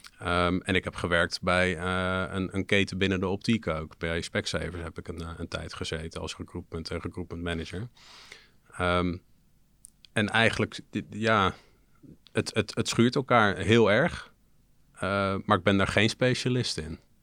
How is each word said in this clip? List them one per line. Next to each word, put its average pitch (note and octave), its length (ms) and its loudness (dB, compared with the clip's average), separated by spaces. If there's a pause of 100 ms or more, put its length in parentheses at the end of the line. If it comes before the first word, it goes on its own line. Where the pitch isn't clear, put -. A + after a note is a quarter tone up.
(180)
Ehm, F2 400 2
en F#2+ 160 -2
ik F#2 100 0
heb F2 100 -8
gewerkt F2 480 0
bij, F2+ 340 2
eh, F#2 580 -2
een, F#2+ 220 -4
een F#2 100 -2
keten G2 320 0
binnen F#2+ 220 2
de F#2+ 80 0
optiek G#2 380 0
ook. D#2 320 -4
Bij E2 240 -2
Specsavers F2 600 -4
heb E2 160 -12
ik - 100 -12
een, E2+ 120 -10
eh, E2 160 -8
een E2+ 120 -8
tijd D#2+ 260 -8
gezeten E2 460 -8
als D#2+ 160 -8
recruitment E2 540 -10
en E2+ 100 -6
recruitment F2 420 -10
manager. E2+ 460 -6 (880)
Ehm, F2+ 400 2 (960)
en G#2+ 160 0
eigenlijk, A2 520 2 (100)
di-, - 200 -6
ja, G#2 440 2 (800)
het, - 220 -2
het, G#2+ 200 -2
het A2+ 140 -4
schuurt A#2+ 260 4
elkaar A#2 420 4
heel G#2 340 6
erg, C3+ 420 0 (640)
eh, - 60 -16 (440)
maar G#2+ 140 4
ik F2+ 60 -8
ben G2 120 6
daar G2 100 4
geen G#2+ 220 4
specialist B2 680 0
in. D#2 200 -8 (240)